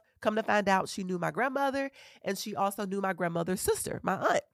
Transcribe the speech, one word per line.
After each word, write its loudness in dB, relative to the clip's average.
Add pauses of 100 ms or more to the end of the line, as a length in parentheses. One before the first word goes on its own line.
(200)
come 0
to 2
find 2
out 4
she -6
knew -4
my -2
grandmother, 0 (340)
and -4
she -8
also -2
knew -4
my 2
grandmother's 2
sister, -2
my 0
aunt 2 (120)